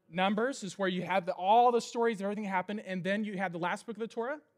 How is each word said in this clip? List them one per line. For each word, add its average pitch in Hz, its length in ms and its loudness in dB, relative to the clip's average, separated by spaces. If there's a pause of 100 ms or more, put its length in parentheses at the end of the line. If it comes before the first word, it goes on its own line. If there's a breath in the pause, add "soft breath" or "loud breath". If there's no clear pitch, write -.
Numbers 208 540 0
is 185 140 -10
where 196 100 0
you 185 140 0
have 175 240 0
the, 180 80 -2
all 240 380 6
the 233 100 4
stories 233 380 -2
of 196 60 -4
everything 208 180 -4
that 196 80 -6
happened, 196 340 -4
and 185 180 -6
then 202 200 -2
you 208 140 -8
have 185 140 -2
the 170 60 -8
last 175 300 -4
book 226 80 -10
of 196 40 -12
the 226 80 -6
Torah 247 320 -6 (180)